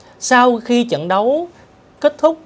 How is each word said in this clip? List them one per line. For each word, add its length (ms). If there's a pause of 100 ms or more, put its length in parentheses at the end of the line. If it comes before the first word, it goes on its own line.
(200)
sau 460
khi 180
trận 240
đấu 400 (520)
kết 180
thúc 280